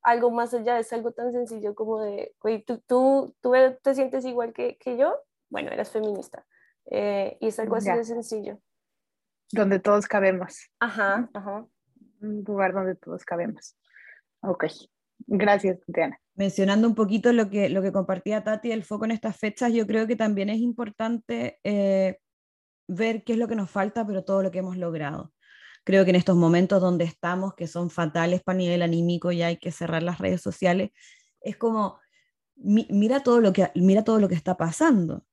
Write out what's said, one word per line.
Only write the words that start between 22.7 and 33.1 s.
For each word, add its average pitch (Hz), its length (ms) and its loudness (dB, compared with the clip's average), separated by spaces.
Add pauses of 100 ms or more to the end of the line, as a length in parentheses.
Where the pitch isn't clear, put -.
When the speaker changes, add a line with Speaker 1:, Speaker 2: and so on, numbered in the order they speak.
Speaker 3:
ver 220 340 -2
qué 233 120 -2
es 220 40 0
lo 233 80 0
que 226 80 -4
nos 196 160 -4
falta, 214 340 -2
pero 190 200 -6
todo 196 180 0
lo 190 80 -2
que 175 80 -6
hemos 185 180 -6
logrado. 156 560 -6 (520)
Creo 190 200 6
que 185 60 4
en 180 60 6
estos 180 200 4
momentos 175 440 6
donde 175 240 2
estamos, 180 500 -4
que - 120 -10
son 175 240 -6
fatales 170 520 0
pa' 185 120 -2
nivel 175 280 0
anímico, 170 500 0
ya 170 160 0
hay 170 80 -2
que 170 160 -8
cerrar 165 320 -4
las 175 140 -4
redes 185 220 -2
sociales, 185 500 -2 (500)
es 214 160 -10
como, 220 420 -4 (560)
mi-, 214 340 2
mira 226 360 2